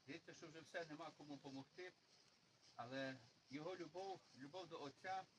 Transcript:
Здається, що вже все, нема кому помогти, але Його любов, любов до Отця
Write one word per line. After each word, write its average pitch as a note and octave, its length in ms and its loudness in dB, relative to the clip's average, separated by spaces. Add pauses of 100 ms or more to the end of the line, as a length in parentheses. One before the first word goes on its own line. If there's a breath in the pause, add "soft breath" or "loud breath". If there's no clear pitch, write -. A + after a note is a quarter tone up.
Здається, E3 300 -4
що E3+ 140 -6
вже D#3 140 -4
все, E3+ 240 2
нема D#3 320 0
кому D3 200 -2
помогти, C#3 560 -4 (800)
але C3 420 4 (320)
Його D3+ 260 2
любов, G3 440 0 (160)
любов D3+ 320 -2
до D#3 140 0
Отця F#3 440 2 (140)